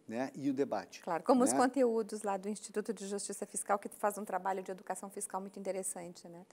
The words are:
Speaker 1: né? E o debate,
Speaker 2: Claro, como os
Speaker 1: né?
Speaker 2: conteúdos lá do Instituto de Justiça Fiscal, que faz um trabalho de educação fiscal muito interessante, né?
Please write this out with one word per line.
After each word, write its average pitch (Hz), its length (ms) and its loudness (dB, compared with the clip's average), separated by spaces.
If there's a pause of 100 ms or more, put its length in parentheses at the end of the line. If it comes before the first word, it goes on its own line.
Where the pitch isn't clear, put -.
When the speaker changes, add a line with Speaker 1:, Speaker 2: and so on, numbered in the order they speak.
Speaker 1:
né? 123 260 -2
E 139 160 0
o 139 40 2
debate, 117 480 -2
Speaker 2:
Claro, 170 240 -2
como 247 180 8
os 254 80 6
Speaker 1:
né? 262 80 4
Speaker 2:
conteúdos 226 640 4
lá 196 140 0
do 190 100 -6
Instituto 208 460 -4
de 196 120 -6
Justiça 202 400 -6
Fiscal, - 320 0
que 208 120 -4
faz 208 280 0
um 202 60 -6
trabalho 190 400 -2
de 190 80 -8
educação 190 380 -6
fiscal 196 320 -6
muito 196 180 -10
interessante, 185 680 -6
né? 170 240 -16